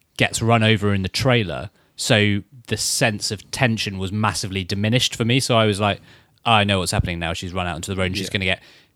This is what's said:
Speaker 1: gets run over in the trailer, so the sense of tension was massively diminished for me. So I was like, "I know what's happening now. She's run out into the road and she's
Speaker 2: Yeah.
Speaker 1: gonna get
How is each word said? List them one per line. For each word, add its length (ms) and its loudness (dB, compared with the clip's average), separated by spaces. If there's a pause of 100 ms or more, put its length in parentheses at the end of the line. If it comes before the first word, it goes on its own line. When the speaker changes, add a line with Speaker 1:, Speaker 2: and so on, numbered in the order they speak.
(180)
Speaker 1:
gets 240 0
run 220 4
over 300 2
in 100 0
the 60 -2
trailer, 600 -2 (260)
so 480 2 (240)
the 100 -4
sense 540 -2
of 200 -12
tension 460 0
was 140 -4
massively 520 -2
diminished 520 0
for 100 -2
me. 140 2
So 180 2
I 80 6
was 140 2
like, 200 0 (460)
"I 180 4
know 160 2
what's 120 -2
happening 280 -2
now. 140 -4
She's 200 -10
run 140 -4
out 100 -4
into 140 -8
the 80 -6
road 80 0
and 100 -4
she's 100 -6
Speaker 2:
Yeah. 60 -8
Speaker 1:
gonna 120 -2
get 160 -2 (340)